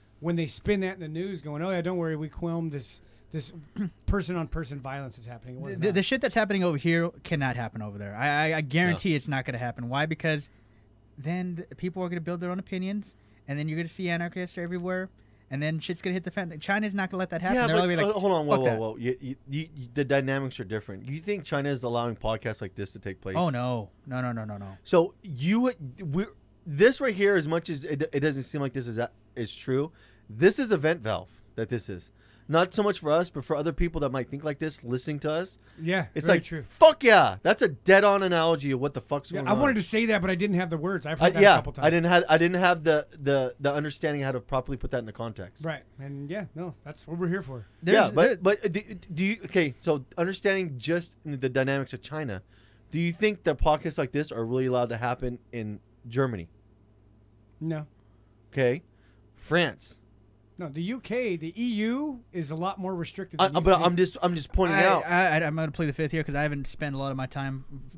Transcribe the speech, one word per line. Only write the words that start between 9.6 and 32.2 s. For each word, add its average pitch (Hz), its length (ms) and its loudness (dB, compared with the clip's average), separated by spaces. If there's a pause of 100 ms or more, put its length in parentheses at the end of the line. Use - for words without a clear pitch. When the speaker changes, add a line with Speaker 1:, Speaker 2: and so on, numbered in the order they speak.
Speaker 2:
Why? 139 160 0
Because 156 440 -4 (680)
then 175 520 -6
the - 60 -16
people 180 280 -6
are 180 60 -4
gonna 175 120 -6
build 170 180 -6
their 175 120 -6
own 185 80 -6
opinions, 190 560 -6 (320)
and 143 120 -4
then 151 80 -4
you're 156 100 -4
gonna 170 120 -4
see 180 200 -6
anarchists 175 480 -6
everywhere, 180 520 -6 (420)
and 135 100 -4
then 156 180 -2
shit's - 220 -8
gonna 185 120 -2
hit 185 100 -4
the 180 80 -8
fan. 170 280 -6
China's 208 360 -2
not 190 140 -2
gonna 190 100 -4
let 185 120 -2
that 170 100 -4
happen. 185 160 2
Speaker 3:
Yeah, 240 100 4
Speaker 2:
They're 165 80 4
Speaker 3:
but, 175 80 6
Speaker 2:
gonna 175 140 2
be 180 60 4
like, 208 120 2
Speaker 3:
uh, 202 40 -2
hold 190 140 4
on, 156 120 2
whoa, 143 100 6
Speaker 2:
"Fuck 135 60 2
Speaker 3:
whoa, 127 80 4
Speaker 2:
that." 113 100 0
Speaker 3:
whoa. 110 180 -4
You, 123 220 -2
you, 131 160 -8 (140)
you, 156 260 -4
you, 131 180 -12
the 143 120 0
dynamics 135 540 0
are 123 40 -8
different. 101 440 -8
You 143 120 -8
think 190 240 -4
China 143 260 -2
is 127 140 -2
allowing 120 320 -2
podcasts 110 460 -4
like 98 140 -10
this 101 180 -8
to 101 60 -16
take 95 220 -10
place? 95 160 -8
Speaker 2:
Oh 175 120 2
no, 123 400 -4 (160)
no, 127 160 -6
no, 123 100 -4
no, 113 140 -6
no, 104 120 -10
no. 98 260 -14
Speaker 3:
So 175 300 4 (100)
you, 196 480 0 (300)
we're, 175 260 -2 (400)
this 180 340 6
right 247 140 0
here, 202 200 4
as 160 120 2
much 165 220 -2
as 143 140 -6
it, 151 200 -4 (100)
it 143 60 0
doesn't 135 240 0
seem 147 180 -6
like 135 120 -4
this 127 140 -6
is, 113 120 -6
a, 117 100 -2 (260)
is 113 200 -6
true, 139 360 -2 (380)
this 143 300 4
is 247 120 0
a 196 60 4
vent 156 240 0
valve 95 280 -4 (260)
that 110 140 -4
this 117 200 -6
is. 90 220 -12 (380)